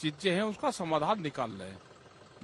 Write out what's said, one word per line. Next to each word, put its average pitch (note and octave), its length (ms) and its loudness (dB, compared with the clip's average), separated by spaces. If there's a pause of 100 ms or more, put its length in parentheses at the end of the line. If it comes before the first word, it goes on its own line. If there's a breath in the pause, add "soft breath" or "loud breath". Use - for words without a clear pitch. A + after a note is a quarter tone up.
चीजें D#3 300 0
हैं F3+ 100 4
उसका A3 300 0
समाधान E3 500 2
निकाल C3+ 300 -2
ले। F#2+ 180 -8 (760)